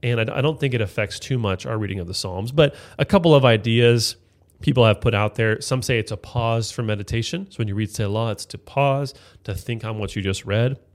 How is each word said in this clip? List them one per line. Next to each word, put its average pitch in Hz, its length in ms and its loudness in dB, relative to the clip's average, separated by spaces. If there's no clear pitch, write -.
And 120 160 0
I, 110 200 -2
I - 20 0
don't 147 180 0
think 135 140 -2
it 117 80 0
affects 101 360 -4
too - 200 -4
much 101 280 -2
our 117 120 -4
reading 98 220 -4
of 87 80 -8
the 90 60 -10
Psalms, 95 380 -6
but 147 240 2
a 143 60 2
couple 170 280 6
of 135 120 8
ideas 117 720 4
people 127 240 4
have 110 160 6
put 117 140 0
out 104 220 0
there. 110 260 0
Some 131 200 -4
say 120 160 -2
it's 110 140 -4
a 104 60 -8
pause 113 540 -2
for 123 120 -6
meditation. 113 680 -4
So - 100 -20
when 107 100 -2
you 98 60 -4
read 107 140 -2
Selah, 110 420 -2
it's - 160 -8
to - 100 -16
pause, 139 560 -2
to 98 100 -6
think 113 300 -8
on 110 120 -6
what 101 180 -6
you 104 60 -4
just 95 240 -2
read. 120 320 0